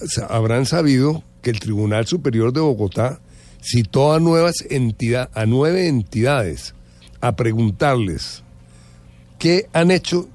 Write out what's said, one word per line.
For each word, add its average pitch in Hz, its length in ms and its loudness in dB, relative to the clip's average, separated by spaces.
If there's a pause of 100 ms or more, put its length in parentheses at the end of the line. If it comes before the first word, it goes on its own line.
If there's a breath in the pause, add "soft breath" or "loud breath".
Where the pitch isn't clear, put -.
sa-, 117 200 -6
habrán 117 400 0
sabido 151 560 2 (200)
que 123 80 -2
el 110 100 -4
Tribunal 107 460 -2
Superior 127 460 0
de 151 80 -2
Bogotá 113 600 -2 (420 loud breath)
citó 135 500 2
a 160 80 4
nuevas 165 500 2
entida-, 123 640 -2
a 110 120 -2
nueve 156 420 2
entidades 113 840 -2 (460 loud breath)
a 120 140 -2
preguntarles 113 1080 -2 (960 loud breath)
qué 175 340 0
han 170 180 4
hecho 175 440 -2